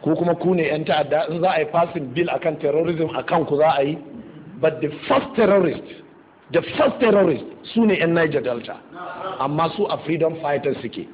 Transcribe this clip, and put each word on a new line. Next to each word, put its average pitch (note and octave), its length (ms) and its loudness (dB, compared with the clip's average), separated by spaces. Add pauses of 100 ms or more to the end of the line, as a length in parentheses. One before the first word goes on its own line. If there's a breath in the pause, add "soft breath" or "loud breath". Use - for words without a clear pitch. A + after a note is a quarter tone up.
Ku D3+ 120 2
kuma E3+ 220 0
ku F3+ 180 2
ne E3+ 140 2
'yan D3+ 160 -2
ta'adda, D3+ 460 0
in E3 120 -4
za F#3 80 2
a D#3+ 100 0
yi D3+ 60 0
passing E3+ 480 0
bill B2+ 160 0
akan D3 300 -2
terrorism D#3+ 560 0
a C3 80 -4
kan E3+ 200 2
ku C#3+ 120 0
za D3+ 200 4
a C#3+ 80 2
yi. D3+ 140 -2 (640)
But D#3 200 2
the D3+ 80 -2 (200)
first - 280 0
terrorist, G3 460 4 (720)
the E3 100 2 (160)
first D4 220 2
terrorist G3 440 4 (300)
su A3+ 100 4
ne G3 140 4
'yan E3 160 2
Niger D#3 260 2
Delta. A#2 360 -6 (640)
Amma D3+ 360 0
su G3+ 80 0
a E3+ 220 -4
freedom D#3+ 340 0
fighters C#3+ 400 -2
suke. G2+ 340 -10